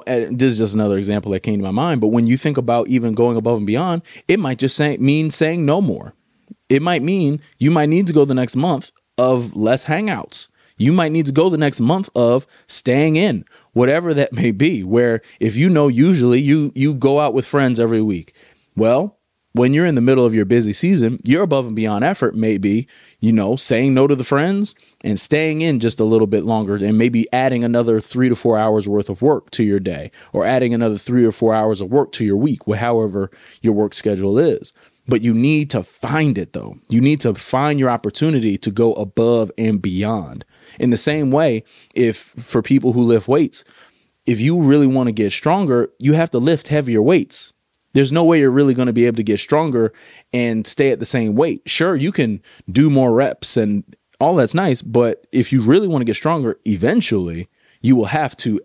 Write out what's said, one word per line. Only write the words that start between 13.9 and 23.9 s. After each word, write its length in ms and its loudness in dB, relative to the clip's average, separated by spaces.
that 180 -2
may 200 0
be, 300 0
where 380 0
if 160 -2
you 140 2
know 200 4
usually 520 4
you, 340 0
you 200 0
go 260 2
out 140 0
with 100 0
friends 340 0
every 220 2
week. 320 -4
Well, 440 0
when 220 2
you're 100 2
in 120 0
the 40 0
middle 240 4
of 100 2
your 120 2
busy 260 2
season, 520 0
your 180 2
above 240 -2
and 100 -8
beyond 280 -2
effort 300 -2
may 220 0
be, 300 0
you 120 2
know, 220 0
saying 380 0